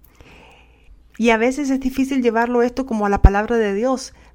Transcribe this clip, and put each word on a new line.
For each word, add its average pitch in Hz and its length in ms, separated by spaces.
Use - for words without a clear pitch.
Y 233 140
a 220 60
veces 262 340
es 269 80
difícil 262 420
llevarlo 240 400
esto 247 240
como 214 200
a 202 40
la 202 140
palabra 214 340
de 208 160
Dios, 254 400